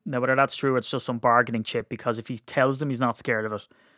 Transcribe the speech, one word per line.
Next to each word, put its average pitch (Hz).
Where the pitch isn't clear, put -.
now, 127
whether 131
that's 139
true, 135
it's 120
just 131
some 120
bargaining 117
chip, -
because 113
if -
he 120
tells 135
them 143
he's 123
not 120
scared 110
of 107
it, 104